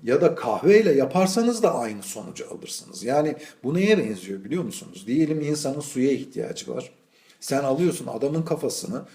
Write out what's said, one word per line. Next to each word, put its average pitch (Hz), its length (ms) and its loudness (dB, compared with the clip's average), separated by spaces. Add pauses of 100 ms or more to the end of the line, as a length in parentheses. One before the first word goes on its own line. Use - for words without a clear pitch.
ya 123 160 2
da 170 140 4
kahveyle 170 580 6
yaparsanız 190 720 2
da 175 120 4
aynı 107 280 -4
sonucu - 480 -12
alırsınız. - 540 -14
Yani 147 320 0 (280)
bu 135 100 0
neye 196 240 4
benziyor 98 460 -4
biliyor 147 200 -2
musunuz? 90 420 -12
Diyelim 151 340 2
insanın 147 400 -4
suya 135 320 0
ihtiyacı - 580 -6
var. - 200 -8 (500)
Sen 139 240 -2
alıyorsun 147 420 0
adamın 139 360 -2
kafasını 135 600 -4 (120)